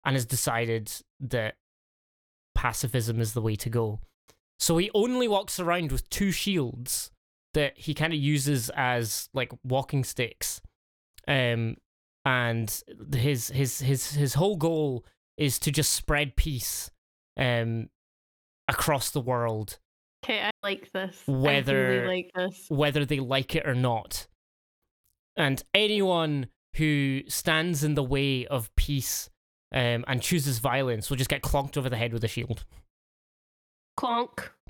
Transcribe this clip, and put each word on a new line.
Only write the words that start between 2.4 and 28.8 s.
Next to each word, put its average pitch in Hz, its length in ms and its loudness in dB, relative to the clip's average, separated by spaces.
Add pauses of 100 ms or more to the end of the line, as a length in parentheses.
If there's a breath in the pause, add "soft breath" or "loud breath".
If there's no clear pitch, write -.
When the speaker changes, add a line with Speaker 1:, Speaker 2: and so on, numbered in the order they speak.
Speaker 1:
pacifism 117 680 0
is 107 140 0
the 117 80 -2
way 110 140 0
to - 120 -6
go. 110 320 -2 (580)
So 165 200 2
he 196 160 2
only 247 340 2
walks 196 320 0
around 170 320 0
with - 180 -2
two 196 220 2
shields 127 800 -2 (440)
that 147 240 2
he 156 160 -6
kinda 160 220 0
uses 143 600 2
as, 123 580 0
like, 127 180 -2 (120)
walking 131 400 0
sticks. - 560 -4 (680)
Um, 120 500 2 (480)
and 117 580 0 (320)
his, 127 340 2
his, 131 320 -2
his, 135 320 0
his 143 220 2
whole 190 220 2
goal 151 480 0 (340 soft breath)
is 143 220 2
to 160 100 0
just 143 220 2
spread 147 440 0
peace, - 540 -2 (480)
um, 117 500 0 (800)
across 143 420 0
the 143 120 -2
world. 117 560 -2 (440)
Speaker 2:
Okay, 214 200 -2
I 202 80 0 (120)
like 196 300 -6
this. 190 340 -6
I 139 60 0
Speaker 1:
Whether 135 560 4 (140)
Speaker 2:
really 120 40 -2
like 180 280 -2
this. 185 340 -4
Speaker 1:
whether 147 380 2
they 139 140 0
like 135 360 0
it 156 100 0
or 135 80 0
not. 123 520 -2 (1080)
And 139 260 0 (120)
anyone 180 720 2 (280)
who 143 500 2
stands 160 560 0
in 151 120 2
the 143 100 0
way 135 420 0
of 123 300 -4
peace, - 540 0 (420)